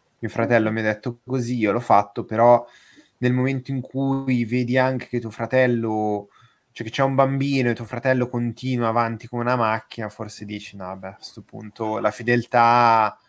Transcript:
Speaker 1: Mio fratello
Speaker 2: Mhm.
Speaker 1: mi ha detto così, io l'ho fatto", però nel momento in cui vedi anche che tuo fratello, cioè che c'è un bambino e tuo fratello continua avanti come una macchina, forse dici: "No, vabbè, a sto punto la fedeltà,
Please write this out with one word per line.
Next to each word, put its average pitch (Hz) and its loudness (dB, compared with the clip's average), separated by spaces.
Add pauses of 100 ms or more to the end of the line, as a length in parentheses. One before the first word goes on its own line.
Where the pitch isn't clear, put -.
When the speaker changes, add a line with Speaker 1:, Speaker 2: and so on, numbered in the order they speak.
(200)
Speaker 1:
Mio 110 -8
fratello 113 2
Speaker 2:
Mhm. - -
Speaker 1:
mi 110 -4
ha 107 -2
detto 110 -4
così, 123 -4
io 107 2
l'ho 101 0
fatto", 101 2
però 117 4 (520)
nel 123 0
momento 131 -2
in 131 -4
cui 135 -2
vedi 120 0
anche 131 0
che 123 -6
tuo 117 -6
fratello, 110 0 (420)
cioè - -12
che 113 -8
c'è 139 0
un 135 0
bambino 135 2
e 113 0
tuo 117 -8
fratello 123 0
continua 120 -2
avanti 113 -2
come 120 -6
una 123 2
macchina, 110 -2
forse 104 -12
dici: 101 -12
"No, 95 -12
vabbè, 95 -12
a 95 -14
sto - -18
punto 107 -8
la 107 0
fedeltà, 117 4 (120)